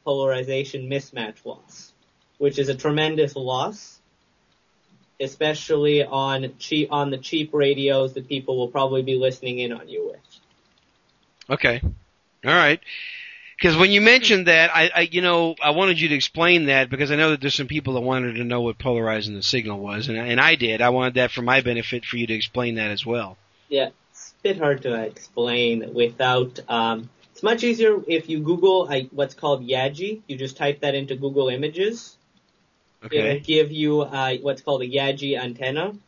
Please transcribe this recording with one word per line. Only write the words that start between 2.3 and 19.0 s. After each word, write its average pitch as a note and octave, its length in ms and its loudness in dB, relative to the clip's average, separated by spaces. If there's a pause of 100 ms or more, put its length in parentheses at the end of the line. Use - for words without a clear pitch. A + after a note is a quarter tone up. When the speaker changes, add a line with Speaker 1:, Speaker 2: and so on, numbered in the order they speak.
Speaker 1:
which C#3+ 220 0
is C#3 100 0
a C3+ 60 0
tremendous D#3 600 0
loss, C3+ 640 -6 (1200)
especially D3 840 0
on C3+ 540 -2
cheap, D3+ 340 -2
on C#3+ 180 0
the C3 80 -4
cheap D3+ 340 -4
radios C#3 640 2
that C3 140 -12
people C3+ 300 -4
will B2 100 -2
probably C3+ 340 0
be C3 140 -2
listening B2+ 420 -2
in A#2+ 140 -4
on A#2 160 -14
you - 180 -6
with. - 140 -12 (1300)
Speaker 2:
Okay. B2 300 0 (640)
All C#3 80 2
right. E3 280 4 (800)
'Cause E3 160 4
when F#3+ 140 6
you G3+ 100 6
mentioned A3 460 6
that, E3 260 6
I, D#3+ 220 4
I, E3+ 60 2 (100)
you F3 100 0
know, E3+ 400 2
I D3 100 2
wanted F3 300 2
you D#3 100 2
to D3 40 2
explain E3 520 2
that C3+ 240 2
because C3+ 200 -2
I D3 60 0
know D#3 140 4
that C#3+ 100 0
there's C3+ 160 -2
some C#3 100 -4
people C3+ 280 -4
that A#2+ 80 -2
wanted B2+ 320 -2
to A#2+ 100 -4
know A#2+ 160 -2
what A#2 180 -2
polarizing A2 560 -2